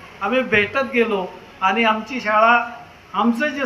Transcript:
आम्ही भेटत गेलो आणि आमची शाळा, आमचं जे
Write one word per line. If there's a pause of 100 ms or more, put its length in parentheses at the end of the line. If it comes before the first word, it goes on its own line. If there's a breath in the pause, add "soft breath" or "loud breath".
(220)
आम्ही
भेटत
गेलो (360)
आणि
आमची
शाळा, (440)
आमचं
जे